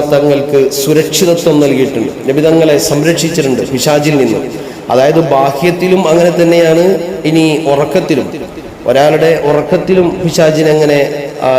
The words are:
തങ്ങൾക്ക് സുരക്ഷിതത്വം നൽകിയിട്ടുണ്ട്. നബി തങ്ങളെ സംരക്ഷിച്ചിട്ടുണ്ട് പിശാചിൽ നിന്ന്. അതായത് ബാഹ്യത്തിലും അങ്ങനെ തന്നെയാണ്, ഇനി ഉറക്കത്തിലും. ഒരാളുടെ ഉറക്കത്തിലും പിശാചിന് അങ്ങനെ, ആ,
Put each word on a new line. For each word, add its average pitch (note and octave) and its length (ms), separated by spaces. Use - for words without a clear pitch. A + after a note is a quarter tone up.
തങ്ങൾക്ക് C#3+ 460
സുരക്ഷിതത്വം D#3 800
നൽകിയിട്ടുണ്ട്. B2+ 480
നബി C#3+ 180
തങ്ങളെ D#3+ 280
സംരക്ഷിച്ചിട്ടുണ്ട് D3 720
പിശാചിൽ D3 500
നിന്ന്. A2 180
അതായത് C#3+ 300
ബാഹ്യത്തിലും F3 680
അങ്ങനെ E3+ 200
തന്നെയാണ്, E3+ 440
ഇനി D#3+ 160
ഉറക്കത്തിലും. D3 560
ഒരാളുടെ D3+ 420
ഉറക്കത്തിലും E3+ 580
പിശാചിന് D#3 520
അങ്ങനെ, D3 240
ആ, C3 140